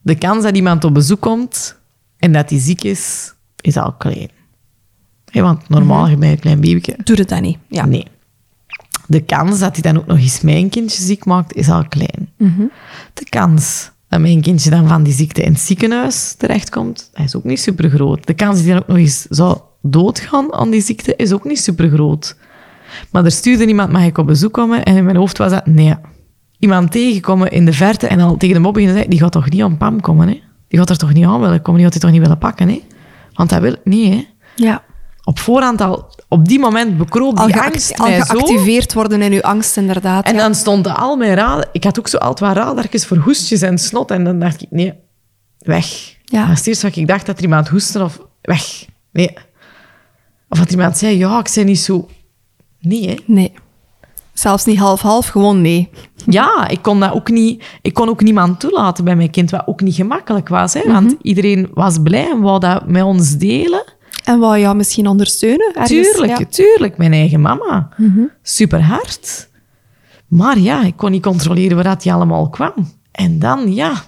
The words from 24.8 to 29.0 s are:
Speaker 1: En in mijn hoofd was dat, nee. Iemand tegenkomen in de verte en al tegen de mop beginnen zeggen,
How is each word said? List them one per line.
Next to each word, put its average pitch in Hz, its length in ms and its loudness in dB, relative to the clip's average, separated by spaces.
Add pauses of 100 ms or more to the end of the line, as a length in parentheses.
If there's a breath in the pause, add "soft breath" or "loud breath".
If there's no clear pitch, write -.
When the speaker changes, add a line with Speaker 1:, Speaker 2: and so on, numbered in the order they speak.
Speaker 1:
En 190 120 4
in 190 100 4
mijn 190 120 2
hoofd 185 200 0
was 196 140 0
dat, 190 140 -2
nee. 156 300 4 (640)
Iemand 180 320 2
tegenkomen 190 600 0
in 175 140 4
de 160 80 4
verte 202 340 0
en 180 120 2
al 170 180 2
tegen 185 180 2
de 170 60 4
mop 196 120 2
beginnen 202 220 2
zeggen, 208 200 -2